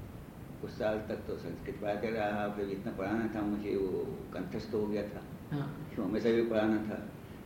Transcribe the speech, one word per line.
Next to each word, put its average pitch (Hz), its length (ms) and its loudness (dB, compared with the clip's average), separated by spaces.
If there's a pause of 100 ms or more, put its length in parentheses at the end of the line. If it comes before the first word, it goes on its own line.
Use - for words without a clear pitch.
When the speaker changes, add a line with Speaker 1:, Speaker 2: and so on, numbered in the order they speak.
(640)
Speaker 1:
कुछ 104 80 -4
साल 107 280 2 (100)
तक 107 80 0
तो 98 200 -4
संस्कृत 85 460 -6
पढ़ाते 104 280 0
रहा, 104 380 2
फिर 104 180 0
जितना 98 260 -2
पढ़ाना 107 420 2
था 104 80 0
मुझे, 101 340 2
वो 87 400 0 (160)
कंठस्थ 92 420 -4
हो 107 120 4
गया 104 160 2
था। - 200 -6 (300)
Speaker 2:
हाँ। 143 440 -2
Speaker 1:
तो 113 60 0
हमेशा 107 280 4
भी 117 120 8
पढ़ाना 110 340 6
था। 104 320 -2 (380)